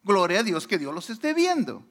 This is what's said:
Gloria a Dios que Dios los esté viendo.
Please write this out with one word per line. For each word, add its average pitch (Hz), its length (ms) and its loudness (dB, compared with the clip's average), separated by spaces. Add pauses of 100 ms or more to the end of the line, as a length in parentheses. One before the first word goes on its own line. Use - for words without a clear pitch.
Gloria 185 380 4
a - 20 -2
Dios 170 240 -2
que 190 120 -2
Dios 143 140 -4
los 170 160 -10
esté 240 240 -4
viendo. 330 580 0